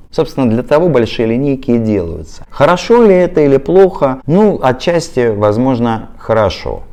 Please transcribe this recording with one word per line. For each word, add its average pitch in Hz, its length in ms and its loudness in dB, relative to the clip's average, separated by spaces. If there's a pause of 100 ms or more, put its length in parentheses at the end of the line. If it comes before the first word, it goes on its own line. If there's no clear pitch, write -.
(120)
Собственно, 139 360 -2
для 117 140 0
того 151 260 0
большие 120 380 0
линейки 131 460 -2
и 117 60 2
делаются. 87 680 -6
Хорошо 180 540 2
ли 202 120 6
это 175 260 0
или 139 160 4
плохо? 160 680 2
Ну, 185 360 2
отчасти, 127 720 0
возможно, 113 840 0
хорошо. 92 680 -2 (100)